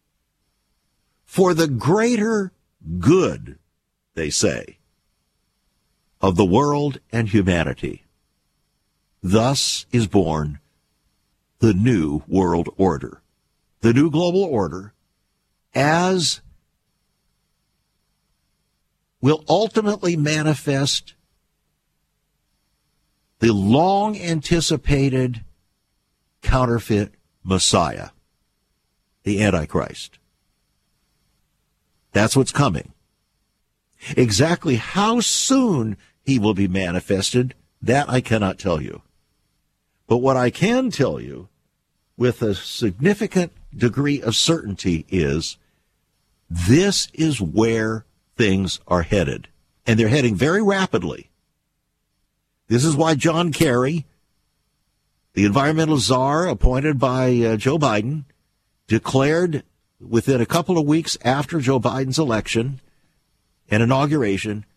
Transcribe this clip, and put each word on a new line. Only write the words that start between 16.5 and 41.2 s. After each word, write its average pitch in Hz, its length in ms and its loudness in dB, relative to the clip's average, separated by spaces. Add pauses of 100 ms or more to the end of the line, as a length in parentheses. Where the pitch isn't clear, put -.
will 151 280 2
ultimately 202 680 0
manifest 147 960 -2 (2250)
the 113 120 4
long-anticipated 143 1900 0 (1000)
counterfeit 117 720 0 (300)
Messiah, 87 680 0 (1120)
the 101 180 0
Antichrist. 80 800 -2 (1900)
That's 107 240 2
what's 131 160 2
coming. 127 400 -2 (1200)
Exactly 135 640 0
how 208 420 -2
soon 196 800 0 (280)
he 135 140 0
will 104 160 2
be 98 140 0
manifested, 95 880 -2 (260)
that 135 260 0
I 127 120 0
cannot 104 400 -2
tell 85 200 -2
you. 50 220 -12 (1040)
But 120 120 2
what 131 200 2
I 123 100 2
can 240 420 0
tell 90 300 -2